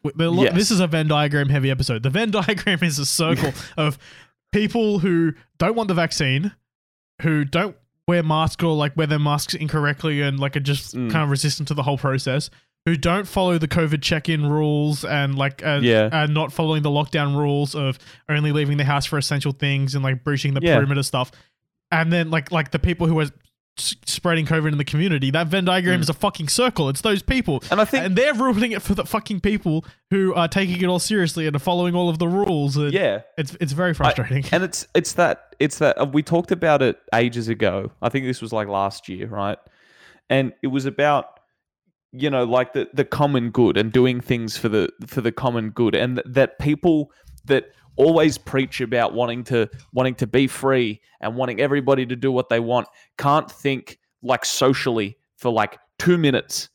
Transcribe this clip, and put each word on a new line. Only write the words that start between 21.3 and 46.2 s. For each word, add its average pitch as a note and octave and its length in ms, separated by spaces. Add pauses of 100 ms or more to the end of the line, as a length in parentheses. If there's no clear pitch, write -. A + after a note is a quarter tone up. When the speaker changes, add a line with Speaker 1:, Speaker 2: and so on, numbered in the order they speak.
Speaker 1:
And E3 220
then, E3 180
like, D#3+ 220
like, D#3 180
the D#3+ 80
people E3+ 300
who D#3+ 100
are D3+ 80 (520)
s-, - 160 (120)
spreading E3 400
covid D#3 260
in D3 60
the C#3+ 60
community, D3 480
that E3 160
Venn F#3 160
diagram F3+ 340
Speaker 2:
Mm. E3 40
Speaker 1:
is D3+ 60
a D#3+ 60
fucking E3+ 340
circle. A#3 400
It's C3+ 140
those G#3 200
people. F3+ 400 (100)
Speaker 2:
And G3 80
I G#3+ 40
think A#3 200
Speaker 1:
And F#3+ 120
they're C4+ 180
ruining A#3 380
it G3 100
for G3+ 120
the G#3 100
fucking G#3 360
people F#3 440 (260)
who F#3+ 240
are E3+ 140
taking F3+ 320
it F#3 60
all F3+ 140
seriously F3 460
and D3 100
are - 40
following F3 360
all F3 120
of D#3+ 120
the E3+ 80
rules. E3+ 480
And D3 160
Speaker 2:
Yeah. C3+ 300 (140)
Speaker 1:
it's, D3 240
it's C#3+ 120
very F3 180
Speaker 2:
I D3+ 40
Speaker 1:
frustrating. C3+ 580
Speaker 2:
and E3+ 100
it's, - 320
it's E3+ 200
that, E3+ 280 (160)
it's D3 200
that, D3 220
uh, D3 60
we C#3+ 160
talked E3+ 300
about D#3+ 300
it A#2+ 160 (160)
ages A#2 340
ago. G#2 420 (120)
I A#2+ 60
think C3+ 180
this B2+ 140
was, A2+ 120
like, G#2+ 160
last G2 420
year, F#2 160
right? G2+ 320 (720)
And C3 220 (100)
it C#3 60
was C3 180
about, C#3+ 520 (760)
you C3+ 180
know, B2+ 140
like, B2 280
the, C3+ 220
the C3+ 100
common C3+ 460
good A2+ 260
and G#2+ 160
doing B2 300
things A#2 340
for A#2 140
the, G#2 180 (180)
for - 140
the A2+ 120
common A#2 380
good. A#2 240
And B2 220
th-, - 180